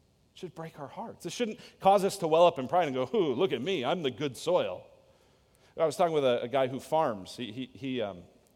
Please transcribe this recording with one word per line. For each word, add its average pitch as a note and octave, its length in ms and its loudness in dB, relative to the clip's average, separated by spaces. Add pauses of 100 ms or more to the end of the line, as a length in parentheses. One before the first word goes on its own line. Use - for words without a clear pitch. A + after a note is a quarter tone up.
(340)
It - 60 -20
should F#3 140 -14
break E3 240 -16
our C#3+ 100 -12
hearts. G3+ 360 -14
It F3 80 -10
shouldn't A3 260 -6 (220)
cause G3 240 6
us G3 140 -2
to E3+ 100 -2
well E3 180 8
up E3+ 120 4
in B2+ 100 -4
pride E3 200 2
and C3 60 -4
go, B2+ 200 -2
"Ooh, E3 180 2
look D#3+ 200 0
at C3 100 -2
me, E3 220 -4
I'm E3 180 -2
the C#3 80 0
good A#2+ 260 -6
soil." B2+ 500 -2 (920)
I D#3+ 80 2
was D3 100 -2
talking F3 160 2
with D3 120 2
a, B2 180 2
a A#2+ 60 -4
guy C3 200 0
who B2+ 100 -8
farms. A#2+ 580 -2
He, A#2 160 -10
he, B2 200 -12
he, B2 300 -6
um, F#2+ 160 -6 (380)